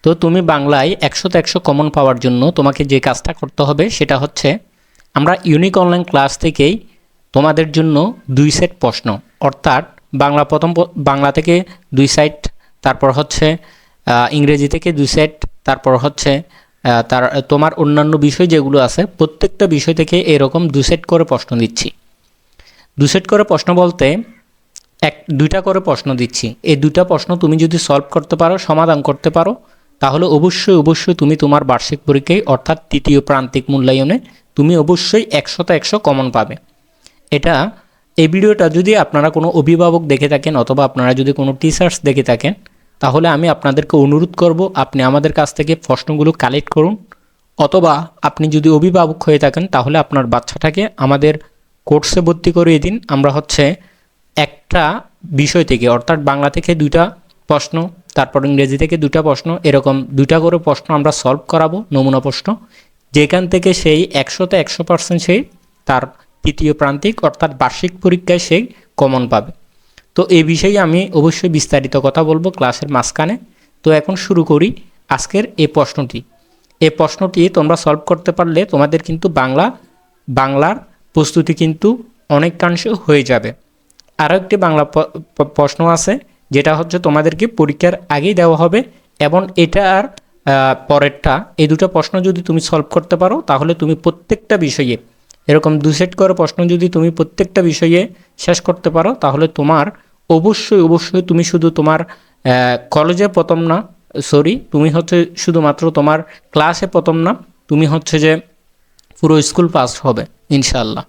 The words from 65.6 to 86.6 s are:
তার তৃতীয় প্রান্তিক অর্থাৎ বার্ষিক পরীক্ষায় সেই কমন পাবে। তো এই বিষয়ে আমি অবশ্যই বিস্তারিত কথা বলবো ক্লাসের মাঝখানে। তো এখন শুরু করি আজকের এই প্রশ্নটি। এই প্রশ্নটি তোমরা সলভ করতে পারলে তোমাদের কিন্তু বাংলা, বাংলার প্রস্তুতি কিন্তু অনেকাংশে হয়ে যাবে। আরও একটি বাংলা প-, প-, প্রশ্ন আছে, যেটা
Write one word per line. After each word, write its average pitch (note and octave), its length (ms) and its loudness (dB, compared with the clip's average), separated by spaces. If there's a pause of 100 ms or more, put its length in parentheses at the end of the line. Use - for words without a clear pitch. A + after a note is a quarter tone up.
তার C3 160 0 (420)
তৃতীয় D3+ 300 0
প্রান্তিক D3 500 -2
অর্থাৎ C#3+ 340 -2
বার্ষিক D#3 440 -4
পরীক্ষায় F3+ 380 0
সেই F#3+ 280 -2 (300)
কমন C3 300 0
পাবে। A2+ 240 -2 (640)
তো F#3 140 2
এই E3 140 6
বিষয়ে F#3 360 0
আমি F3+ 340 0
অবশ্যই E3 360 0
বিস্তারিত C#3+ 480 -2
কথা C3+ 260 0
বলবো D#3+ 260 0
ক্লাসের C#3 400 -4
মাঝখানে। D#3 480 -2 (460)
তো D#3 80 4
এখন D#3 240 0
শুরু E3+ 280 -2
করি D#3+ 300 2 (360)
আজকের - 340 -2 (140)
এই D3+ 100 2
প্রশ্নটি। C3+ 540 -4 (580)
এই D#3 100 4
প্রশ্নটি F3 600 0
তোমরা E3 260 2
সলভ D#3 300 -2
করতে E3+ 260 -2
পারলে E3+ 340 0
তোমাদের D3+ 380 0
কিন্তু E3 260 -4
বাংলা, D3+ 420 0 (580)
বাংলার C#3 460 0 (380)
প্রস্তুতি D#3+ 400 0
কিন্তু E3 500 -2 (260)
অনেকাংশে E3+ 600 0
হয়ে D3 340 0
যাবে। A#2 300 -2 (640)
আরও D#3 180 0
একটি F#3+ 220 -2
বাংলা D#3+ 260 2
প-, D#3 380 -4 (140)
প-, D3+ 80 -2
প্রশ্ন C#3+ 440 0
আছে, F3+ 320 0 (320)
যেটা C#3+ 240 2